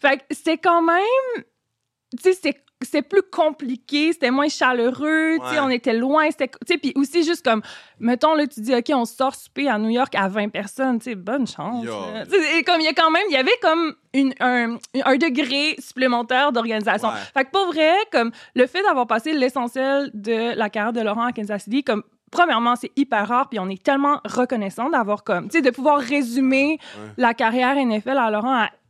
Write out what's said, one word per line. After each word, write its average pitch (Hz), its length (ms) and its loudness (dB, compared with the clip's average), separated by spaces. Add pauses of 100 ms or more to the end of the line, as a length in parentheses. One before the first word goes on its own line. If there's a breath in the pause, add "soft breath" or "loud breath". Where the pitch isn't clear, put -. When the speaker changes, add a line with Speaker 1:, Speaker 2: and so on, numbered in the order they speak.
Speaker 1:
Fait 269 180 2
que - 120 -14
c'était 320 280 -2
quand 339 240 4
même, 440 640 0 (720)
tu - 60 -14
sais, 370 120 4
c'était, - 260 -4 (220)
c'était 277 200 -2
plus 392 200 2
compliqué, 302 920 -2
c'était 262 160 0
moins 277 180 2
chaleureux, 285 880 0
tu 254 100 -6
sais, 254 40 -2
Speaker 2:
Ouais. - 80 0
Speaker 1:
on 269 80 0
était 247 240 0
loin, 277 380 2
c'était, 269 180 -4
tu - 80 -14 (100)
sais, 359 120 0
puis 269 180 -4
aussi 294 280 0
juste 330 200 -2
comme, 220 160 2 (380 loud breath)
mettons, 247 360 2
là, 302 120 2
tu - 140 -10
dis, « 240 160 0
OK, 240 180 -2
on 240 100 2
sort 262 300 -2
souper - 340 -6
à 226 100 2
New 220 120 0
York 240 260 0
à 196 120 0
vingt 208 200 -2
personnes », 226 520 -4
tu 254 100 -10
sais, 226 40 -6
bonne 214 320 -4
chance, 226 380 -8
Speaker 2:
Yo. 113 80 -6 (220)
Speaker 1:
là. 220 100 -10
Tu - 80 -12
sais, 330 260 2
et 330 60 0
comme, 349 160 2
il 320 40 0
y 311 40 2
a 320 60 0
quand 320 160 4
même, 339 180 2
il 311 60 -2
y - 20 4
avait 262 140 2 (100)
comme 330 340 2 (200)
une, 269 260 2
un, 240 380 0 (260)
un 262 140 4
degré 285 600 0
supplémentaire 254 760 0
d'organisation. 220 560 -2
Speaker 2:
Ouais. - 60 -4 (200 loud breath)
Speaker 1:
Fait 262 100 2
que 262 60 -12
pour 381 160 2
vrai, 311 260 2 (200)
comme, 233 200 0 (220 loud breath)
le 247 120 4
fait 349 160 -4
d'avoir 294 240 2
passé 233 280 -2
l'essentiel 269 800 -2
de 226 420 -2
la 214 140 -2
carrière 220 240 -4
de 233 80 -2
Laurent 214 240 -2
à 247 60 -2
Kansas 208 320 -6
City, 262 200 -2
comme, 214 180 -2 (300)
premièrement, 240 440 2
c'est - 200 -12
hyper 220 320 0
rare, 254 220 0
puis 226 80 -6
on 185 100 -4
est 190 140 -10
tellement 285 420 2
reconnaissant 247 640 -2
d'avoir 214 340 -2
comme, 190 280 -4
tu 330 80 0
sais, 302 40 0
de 254 80 4
pouvoir 285 300 2
résumer 269 760 0 (180 loud breath)
Speaker 2:
Ouais. 214 220 -14
Speaker 1:
la 233 160 2
carrière 247 420 2
N 233 240 0
F - 60 -10
L 269 100 -2
à 233 140 2
Laurent 214 240 -2
à 220 160 0 (200)